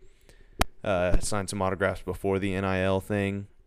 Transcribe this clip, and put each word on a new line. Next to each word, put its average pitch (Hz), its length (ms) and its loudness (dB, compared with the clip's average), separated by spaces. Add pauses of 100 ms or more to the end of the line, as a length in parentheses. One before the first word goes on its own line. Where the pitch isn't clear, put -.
(840)
uh, 90 380 4
signed 98 280 -2
some 104 140 -4
autographs 95 400 0
before 95 380 0
the 98 140 0
N 98 100 0
I 95 160 0
L 95 200 4
thing 101 460 -2 (200)